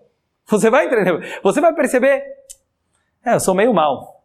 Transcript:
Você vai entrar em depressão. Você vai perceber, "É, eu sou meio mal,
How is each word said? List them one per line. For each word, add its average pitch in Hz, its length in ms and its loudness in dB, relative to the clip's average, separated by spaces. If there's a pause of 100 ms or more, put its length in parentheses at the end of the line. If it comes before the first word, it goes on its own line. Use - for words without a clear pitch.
(480)
Você 220 220 2
vai 277 160 2
entrar 233 140 0
em 180 40 0
depressão. - 380 -4
Você 202 180 0
vai 330 140 2
perceber, 269 480 0 (1000)
"É, 233 100 0
eu 165 60 0
sou 190 140 -2
meio 220 180 2
mal, 156 520 -2